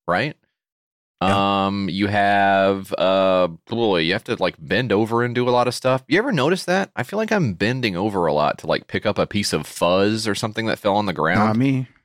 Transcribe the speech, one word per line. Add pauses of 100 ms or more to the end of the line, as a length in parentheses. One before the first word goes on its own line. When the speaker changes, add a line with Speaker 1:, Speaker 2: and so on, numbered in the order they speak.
Speaker 1:
right? (840)
Speaker 2:
Yeah.
Speaker 1:
Um,
you
have,
uh, (200)
boy,
you
have
to,
like,
bend
over
and
do
a
lot
of
stuff.
You
ever
notice
that?
I
feel
like
I'm
bending
over
a
lot
to,
like,
pick
up
a
piece
of
fuzz
or
something
that
fell
on
the
ground.
Speaker 2:
Not
me. (180)